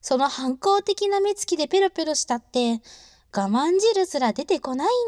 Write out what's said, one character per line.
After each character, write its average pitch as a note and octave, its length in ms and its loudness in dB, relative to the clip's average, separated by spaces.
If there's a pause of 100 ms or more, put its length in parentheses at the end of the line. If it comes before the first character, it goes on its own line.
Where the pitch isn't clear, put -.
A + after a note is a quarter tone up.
そ - 160 0
の C4+ 120 2
反 C4 280 -4
抗 G4 240 2
的 G4+ 280 -2
な G4+ 100 0
目 G4+ 160 0
つ - 80 -8
き - 140 -2
で D4+ 100 -2
ペ F#4+ 140 2
ロ F#4+ 80 4
ペ E4 160 -4
ロ D4+ 100 -2
し - 100 -4
た A#3+ 100 -2
っ A#3 60 -6
て、 A#3 400 -2 (540)
我 G3 140 -2
慢 D4 280 2
汁 G4+ 280 2
す D4+ 120 -6
ら B3 140 2
出 C4+ 140 -6
て E4+ 160 0
こ C4 120 -6
な C4+ 120 -2
い - 20 2 (200)